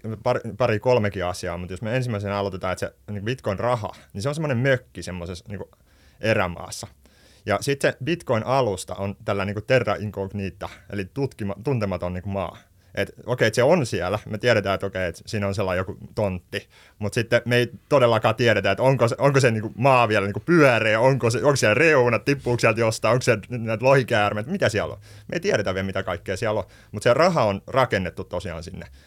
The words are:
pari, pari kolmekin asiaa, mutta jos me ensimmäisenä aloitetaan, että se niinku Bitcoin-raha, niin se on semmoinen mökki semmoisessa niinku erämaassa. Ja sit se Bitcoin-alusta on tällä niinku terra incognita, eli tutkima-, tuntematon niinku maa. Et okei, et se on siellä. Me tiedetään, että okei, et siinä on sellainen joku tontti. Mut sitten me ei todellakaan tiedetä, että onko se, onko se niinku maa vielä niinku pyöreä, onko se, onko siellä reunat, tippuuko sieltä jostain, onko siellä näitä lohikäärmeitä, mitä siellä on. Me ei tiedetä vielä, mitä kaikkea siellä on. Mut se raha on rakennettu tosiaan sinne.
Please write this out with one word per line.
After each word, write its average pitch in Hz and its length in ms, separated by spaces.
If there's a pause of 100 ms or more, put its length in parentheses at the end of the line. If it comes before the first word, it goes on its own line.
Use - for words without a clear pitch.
(220)
pari, 123 180 (180)
pari 113 220
kolmekin 104 440
asiaa, 87 340
mutta 90 140
jos 90 100
me 113 140
ensimmäisenä 101 420
aloitetaan, 95 340
että 90 140
se - 260
niinku 101 120
Bitcoin-raha, 107 680 (200)
niin 101 100
se 117 60
on 147 60
semmoinen 147 240
mökki 127 440
semmoisessa 87 460
niinku 95 220 (500)
erämaassa. 92 680 (600)
Ja 101 140
sit 139 200
se 147 240
Bitcoin-alusta 123 880
on 98 300
tällä 101 200
niinku 101 160
terra 110 340
incognita, 98 760 (220)
eli 101 140 (100)
tutkima-, 120 400 (100)
tuntematon 98 480
niinku 90 180
maa. 98 280 (360)
Et 101 180 (140)
okei, 120 220
et 107 60
se 123 80
on 147 240
siellä. 92 400
Me 107 120
tiedetään, 101 360
että 95 120
okei, 92 220
et - 180
siinä 101 220
on 98 60
sellainen 92 260
joku 92 160 (180)
tontti. 101 540 (300)
Mut 104 160
sitten 117 300
me 120 120
ei 120 140 (180)
todellakaan 117 460
tiedetä, 104 360
että 98 120
onko 123 260
se, 120 100
onko 139 220
se 127 100
niinku 110 260
maa 123 320
vielä 104 180
niinku 101 140
pyöreä, 117 600
onko 131 300
se, 113 80
onko 135 180
siellä 107 180
reunat, 123 500
tippuuko 131 360
sieltä 113 200
jostain, 113 320
onko 123 100
siellä 107 280
näitä 113 340
lohikäärmeitä, 110 640
mitä 170 180
siellä 87 260
on. - 60 (280)
Me - 80
ei 180 40
tiedetä 104 340
vielä, 95 120
mitä 95 160
kaikkea 92 340
siellä 107 240
on. 92 60 (260)
Mut 104 100
se 120 120
raha 160 300
on 98 220
rakennettu 101 580
tosiaan 87 380
sinne. 82 240 (200)